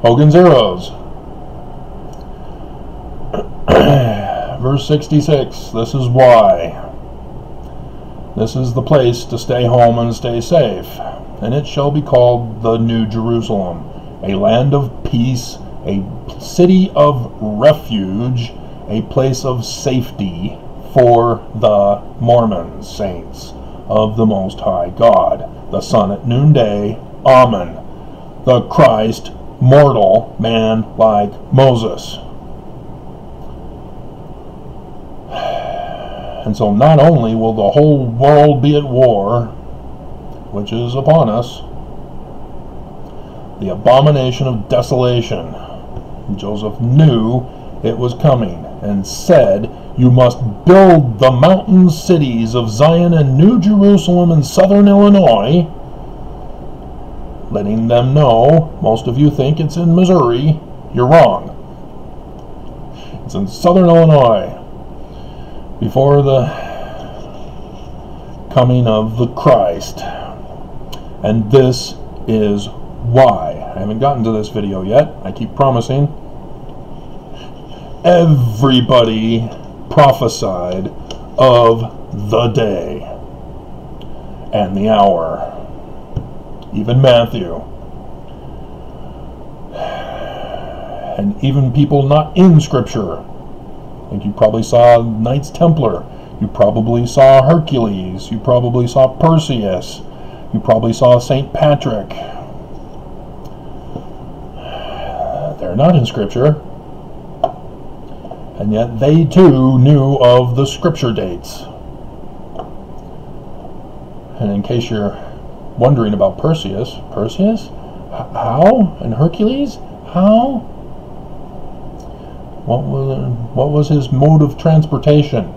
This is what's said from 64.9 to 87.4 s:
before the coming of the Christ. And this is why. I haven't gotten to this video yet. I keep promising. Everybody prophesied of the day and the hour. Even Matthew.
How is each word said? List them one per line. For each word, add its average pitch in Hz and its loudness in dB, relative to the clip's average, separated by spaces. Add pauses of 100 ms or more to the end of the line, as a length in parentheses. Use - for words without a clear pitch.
before 139 4
the 135 2 (2000)
coming 123 4
of 110 0
the 120 0
Christ. 110 0 (1200)
And 107 0
this 127 4 (320)
is 104 0 (380)
why. 117 2
I 98 -10
haven't 107 -6
gotten 135 0
to 113 0
this 107 -2
video 98 -4
yet. 123 2 (100)
I 95 -8
keep - -8
promising. 135 0 (1900)
Everybody 117 4 (400)
prophesied 101 0 (460)
of 117 2
the 117 2
day 101 -2 (1500)
and 98 -2
the 101 0
hour. 87 2 (1200)
Even 117 0
Matthew. 117 2 (3500)